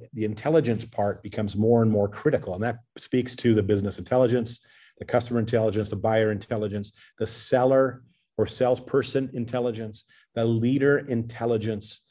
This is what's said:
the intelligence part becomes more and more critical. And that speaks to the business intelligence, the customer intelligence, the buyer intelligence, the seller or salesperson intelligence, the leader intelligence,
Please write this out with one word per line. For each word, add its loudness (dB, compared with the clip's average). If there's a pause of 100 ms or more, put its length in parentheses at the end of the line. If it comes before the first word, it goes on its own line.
(140)
the -4
intelligence 0
part -4
becomes -6
more 4
and 4
more 2
critical. -2
And -4
that -4 (200)
speaks -2
to 2
the 4
business 0
intelligence, 0 (400)
the -12
customer 0
intelligence, 0
the -6
buyer 2
intelligence, -6 (300)
the -2
seller 2 (340)
or 2
salesperson 0
intelligence, -6 (300)
the 0
leader 4
intelligence, -4 (100)